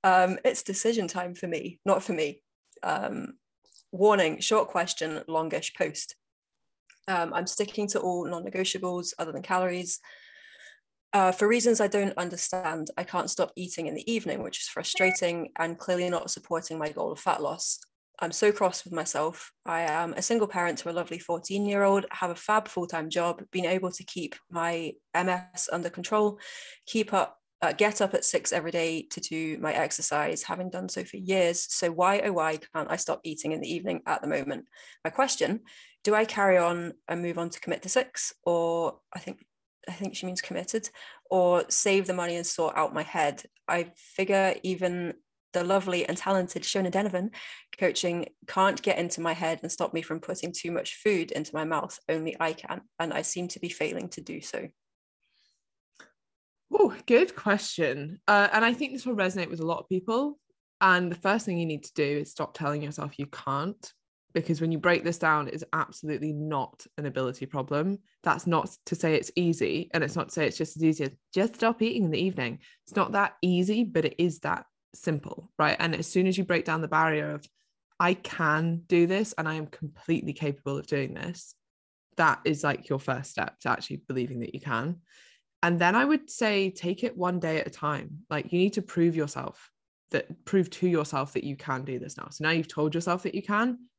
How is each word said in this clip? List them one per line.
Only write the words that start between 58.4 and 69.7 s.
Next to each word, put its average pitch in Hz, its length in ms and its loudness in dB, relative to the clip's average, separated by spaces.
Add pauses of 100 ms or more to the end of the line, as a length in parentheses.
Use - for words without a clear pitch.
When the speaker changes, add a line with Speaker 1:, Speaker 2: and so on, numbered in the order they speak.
Speaker 2:
and 220 140 4
I 240 80 4
think 262 180 -4
this 262 140 -8
will 247 100 0
resonate 185 340 0
with 160 120 -6
a 160 40 -2
lot 165 140 0
of - 100 -14
people. 226 480 0 (440)
And 180 280 6
the 170 60 -4
first 208 300 0
thing 180 120 0
you 170 80 0
need 151 200 -4
to - 80 -18
do 147 260 2
is 151 100 -6
stop - 240 -6
telling 147 300 -2
yourself 147 340 -8
you 143 100 -6
can't, 143 680 -4 (400)
because 165 260 0
when 165 140 2
you 156 40 0
break 175 280 4
this 170 120 0
down, 151 300 4
it's 156 240 -8
absolutely 151 600 -4
not 147 520 -4 (120)
an 147 80 -6
ability 131 400 -4
problem. 147 540 -2 (220)
That's - 240 0
not 170 240 2 (180)
to 175 80 -2
say 160 200 2
it's - 200 0
easy, 165 580 2